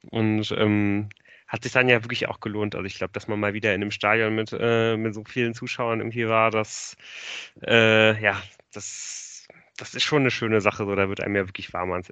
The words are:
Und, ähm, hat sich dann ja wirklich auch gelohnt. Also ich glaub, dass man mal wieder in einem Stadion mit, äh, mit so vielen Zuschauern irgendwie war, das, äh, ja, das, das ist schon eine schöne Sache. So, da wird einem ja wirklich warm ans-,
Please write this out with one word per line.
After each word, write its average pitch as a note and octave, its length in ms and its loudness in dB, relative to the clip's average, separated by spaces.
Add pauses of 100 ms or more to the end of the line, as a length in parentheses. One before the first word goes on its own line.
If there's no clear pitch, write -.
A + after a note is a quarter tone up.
Und, A2 480 0
ähm, G#2 520 2 (380)
hat - 140 -6
sich B2 120 -6
dann B2+ 140 4
ja A#2+ 160 6
wirklich A#2 240 -4
auch - 120 -8
gelohnt. G#2 360 -4
Also F#2 100 -6
ich G2 120 -10
glaub, F#2+ 160 -6
dass - 140 -10
man G#2 120 -2
mal G#2 140 0
wieder G#2+ 220 0
in F#2+ 60 -2
einem G#2 100 -4
Stadion G#2+ 420 2
mit, A2 180 -2
äh, A2+ 460 2
mit A2 160 -2
so G#2+ 120 -10
vielen A#2 280 -2
Zuschauern A#2 460 -4
irgendwie A2+ 280 -4
war, A2+ 220 4
das, - 480 -4 (640)
äh, A2 580 6
ja, G2+ 220 0 (320)
das, - 720 -14 (300)
das - 160 -12
ist B2+ 80 -4
schon D3 220 2
eine B2+ 80 2
schöne A2 280 0
Sache. G#2 260 2
So, G2 100 -2
da G2 120 2
wird G2 140 -6
einem G2+ 140 -2
ja G2 120 0
wirklich - 240 -14
warm F2+ 200 -4
ans-, F2+ 200 -6